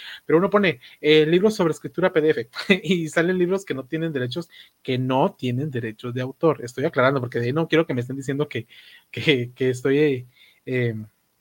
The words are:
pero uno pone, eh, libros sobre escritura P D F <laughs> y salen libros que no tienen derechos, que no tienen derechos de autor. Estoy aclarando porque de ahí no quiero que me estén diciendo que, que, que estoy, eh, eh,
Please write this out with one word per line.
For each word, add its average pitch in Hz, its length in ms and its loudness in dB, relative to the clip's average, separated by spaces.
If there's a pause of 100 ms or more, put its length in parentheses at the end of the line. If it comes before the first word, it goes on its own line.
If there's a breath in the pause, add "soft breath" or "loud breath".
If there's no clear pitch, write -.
(260 loud breath)
pero 151 100 4
uno 190 140 2
pone, 190 300 2 (200 loud breath)
eh, 156 240 6
libros 180 300 2
sobre 170 180 2
escritura 170 400 -2
P 170 80 2
D 156 100 4
F - 180 -2 (200)
<laughs> 190 140 4
y 165 260 0
salen 175 300 0
libros 180 260 0
que - 80 -6
no 131 120 -6
tienen 160 280 -4
derechos, 127 380 -4 (320 loud breath)
que 131 160 -2
no 131 400 2
tienen 127 320 -4
derechos 117 420 -8
de 127 80 -6
autor. 131 420 -2
Estoy 120 220 -8
aclarando 139 360 2
porque 120 180 -6
de 120 80 -2
ahí 123 80 -2
no 160 140 -2
quiero 160 180 2
que 151 80 -4
me 123 80 -2
estén 131 140 -8
diciendo 139 320 -4
que, 113 180 -8 (440 loud breath)
que, 123 440 0
que 131 160 0
estoy, 135 280 0
eh, 135 280 0 (400 soft breath)
eh, 123 280 -2 (460)